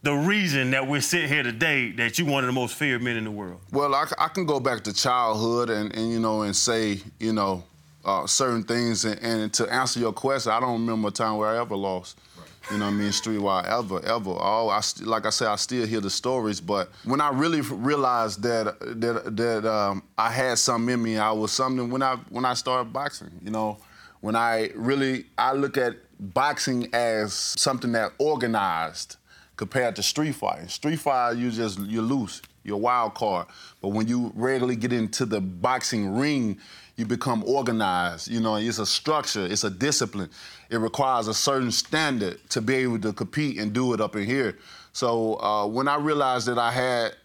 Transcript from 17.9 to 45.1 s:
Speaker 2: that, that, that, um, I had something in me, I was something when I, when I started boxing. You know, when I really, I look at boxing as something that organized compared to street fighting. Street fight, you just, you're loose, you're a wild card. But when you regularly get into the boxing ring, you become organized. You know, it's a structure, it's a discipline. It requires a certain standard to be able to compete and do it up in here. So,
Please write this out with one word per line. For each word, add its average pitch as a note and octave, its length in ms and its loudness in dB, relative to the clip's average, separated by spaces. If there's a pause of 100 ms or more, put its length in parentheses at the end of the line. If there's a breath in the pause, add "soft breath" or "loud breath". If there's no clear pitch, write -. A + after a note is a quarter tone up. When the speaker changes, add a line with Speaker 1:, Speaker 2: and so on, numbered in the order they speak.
Speaker 2:
that, A2+ 380 0
that, A2+ 560 -2
that, A2+ 280 0
um, G2+ 380 0 (140)
I A2+ 140 4
had B2+ 260 0
something A#2+ 380 2
in A#2+ 60 0
me, A2+ 160 0
I G#2+ 140 2
was A2 220 0
something C3 360 0
when C3 140 -2
I, C3 140 0 (120)
when A#2 140 -4
I B2+ 120 2
started B2 360 0
boxing. C3+ 400 -6 (100)
You G2 100 -8
know, A2 260 -2 (420 loud breath)
when G#2+ 160 -2
I A2+ 400 2
really, C3 520 0 (100)
I B2+ 160 4
look C#3 240 0
at B2 180 0 (240)
boxing B2+ 720 0
as A2 400 2
something B2 600 0
that A2 240 2
organized A2 1000 0 (400 loud breath)
compared A2+ 400 0
to G2+ 80 -4
street D3+ 300 0
fighting. F2 340 -4
Street D3+ 320 -2
fight, B2 380 2
you B2 140 -2
just, A2 280 -2
you're G#2 220 -2
loose, A#2 400 -2 (220)
you're G2+ 120 -4
a G2+ 40 -2
wild A#2 340 2
card. F#2 340 0 (340 loud breath)
But G2 80 -2
when A2 180 0
you A#2+ 280 0
regularly B2+ 400 0
get A#2 160 -2
into A#2+ 340 0
the G#2+ 140 -2
boxing G2+ 760 -2
ring, C3 400 0 (380 loud breath)
you A2+ 100 -4
become A2+ 400 0
organized. G2 840 0
You A#2 100 -2
know, A2+ 160 2
it's A2 240 -2
a G#2+ 60 0
structure, C#3 600 0
it's G2+ 180 0
a A2 60 0
discipline. G#2 600 -2 (400 loud breath)
It A#2 80 -2
requires A2+ 500 2
a A2 60 -2
certain C3 380 2
standard C3 680 0 (100)
to B2 120 -2
be A#2+ 160 2
able B2 220 0
to G#2 140 -2
compete C3+ 460 -4
and G#2+ 140 -2
do B2 200 2
it G#2+ 80 0
up G#2+ 140 -2
in G2+ 100 -2
here. A#2+ 320 0 (340 loud breath)
So, A2+ 480 0